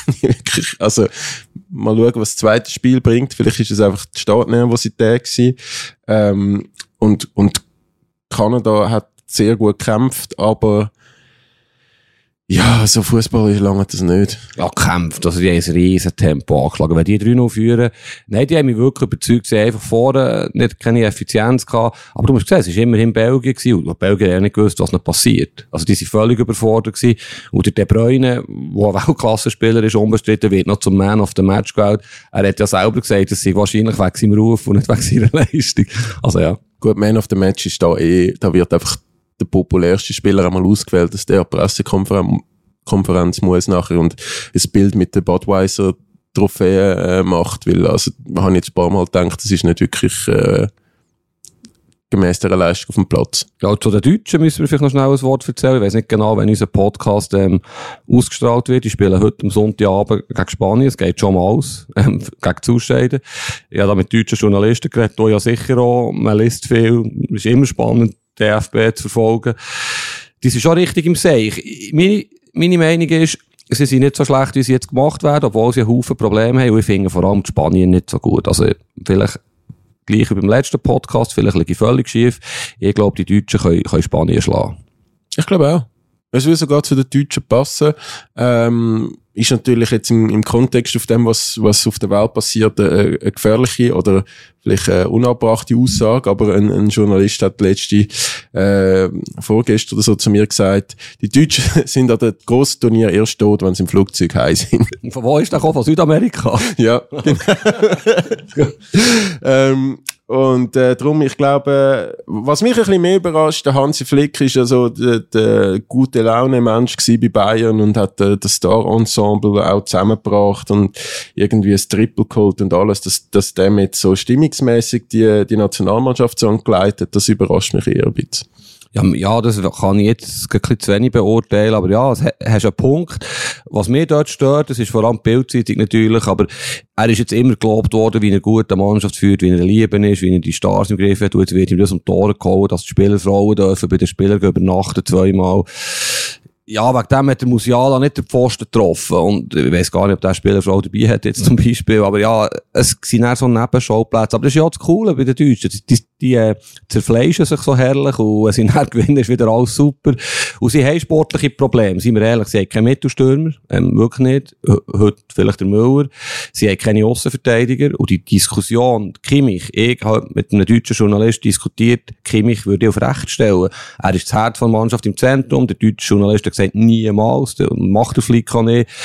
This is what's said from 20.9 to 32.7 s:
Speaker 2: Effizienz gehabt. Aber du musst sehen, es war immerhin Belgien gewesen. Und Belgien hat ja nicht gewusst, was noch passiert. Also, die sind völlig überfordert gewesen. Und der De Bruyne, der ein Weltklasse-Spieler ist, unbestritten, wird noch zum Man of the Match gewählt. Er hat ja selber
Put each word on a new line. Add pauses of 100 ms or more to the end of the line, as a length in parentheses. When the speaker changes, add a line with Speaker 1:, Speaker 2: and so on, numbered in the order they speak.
Speaker 2:
Effizienz
gehabt. (180)
Aber
du
musst
sehen,
es
war
immerhin
Belgien
gewesen.
Und
Belgien
hat
ja
nicht
gewusst,
was
noch
passiert.
Also,
die
sind
völlig
überfordert
gewesen. (320)
Und
der
De
Bruyne,
der
ein
Weltklasse-Spieler
ist,
unbestritten,
wird
noch
zum
Man
of
the
Match
gewählt. (320)
Er
hat
ja
selber